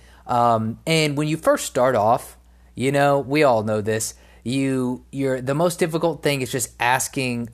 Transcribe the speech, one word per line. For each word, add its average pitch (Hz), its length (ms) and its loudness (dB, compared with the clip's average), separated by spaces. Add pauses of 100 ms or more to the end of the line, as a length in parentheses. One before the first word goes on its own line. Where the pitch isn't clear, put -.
(260)
um, 120 600 0
and 156 320 0
when 151 100 -2
you 156 80 -2
first 277 300 0
start 127 300 2
off, 110 420 0 (380)
you 131 160 -2
know, 143 260 2
we 143 240 0
all 120 200 4
know 110 180 0
this, 110 340 -4 (280)
you, 127 680 -2
you're, 135 280 -2
the 135 140 -4
most 170 240 0
difficult 165 440 -2
thing 143 180 0
is 123 100 -6
just 131 200 -4 (100)
asking 123 720 -2